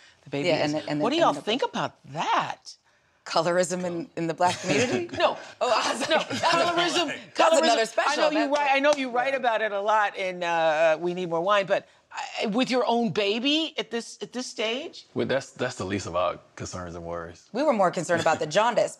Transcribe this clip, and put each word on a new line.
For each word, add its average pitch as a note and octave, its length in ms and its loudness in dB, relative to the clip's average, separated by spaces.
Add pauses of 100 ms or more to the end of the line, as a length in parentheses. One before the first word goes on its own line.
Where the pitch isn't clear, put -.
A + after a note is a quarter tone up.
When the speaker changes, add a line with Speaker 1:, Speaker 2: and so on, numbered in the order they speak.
(220)
Speaker 1:
the - 80 -20
baby C#3+ 180 -2
Speaker 2:
Yeah, D#3 80 4
Speaker 1:
is. - 40 2 (120)
Speaker 2:
and - 100 -2
the, - 80 -10
and D3 100 -2
the, - 20 0
Speaker 1:
What A3 80 2
do D4+ 60 0
Speaker 2:
and E4+ 80 2
Speaker 1:
y'all A#3+ 80 4
Speaker 2:
the D3 80 -6
Speaker 1:
think A3+ 240 -2
about F#3 300 -4 (180)
that? A3+ 640 -4 (480)
Speaker 2:
Colorism F3+ 600 0
in, E3+ 320 -6
in E3 100 -4
the E3 80 -2
black F3+ 260 2
community? A#3+ 520 0
Speaker 1:
<laughs> C#4+ 60 -10
No. E4 180 2 (240)
Speaker 2:
Oh, A3+ 240 2
I C4 80 -2
was B3 160 -4
Speaker 1:
No, D#4+ 80 2
Speaker 2:
like, - 120 -2
<laughs> - 0 -
Speaker 1:
colorism, E4+ 840 0 (200)
Speaker 2:
that's D#4+ 200 6
Speaker 1:
colorism. D#4+ 80 4
Speaker 2:
another A3+ 240 4
special. - 260 0
Speaker 1:
I D4+ 40 -2
know D#4 140 4
you D4+ 80 0 (100)
Speaker 2:
That's C#4+ 100 2
Speaker 1:
write, C#4+ 120 2
Speaker 2:
a - 40 4
Speaker 1:
I C4+ 40 4
know C#4+ 180 4
you C4 140 -4
write B3 240 0
about A#3 280 2
it G#3+ 100 -2
a G3+ 80 -2
lot G#3 360 2
in, F#3 260 -4
uh, D#3+ 580 4
We F3 120 -2
Need F3+ 160 -4
More E3 140 -2
Wine, G3 240 4
but F3+ 200 0 (240)
I, - 360 -6
with A3 240 0
your B3 160 0
own A#3 240 2
baby A#3+ 680 0
at A3 140 -6
this, A#3 320 -8
at G#3 100 -14
this B3+ 140 -8
stage? B3 680 -6
Speaker 3:
Well, A#2+ 140 -2
that's, C3 240 -2
that's B2 240 -6
the G#2+ 100 -6
least F#2+ 220 -4
of E2+ 100 -6
our F2+ 220 0 (180)
concerns F2+ 380 -10
and E2+ 100 -12
worries. E2+ 480 -12
Speaker 2:
We A#3 100 -2
were D4+ 120 2
more F#3+ 160 4
concerned E3+ 320 -2
about D#3 160 2
the D#3+ 80 -2
jaundice, G3 540 2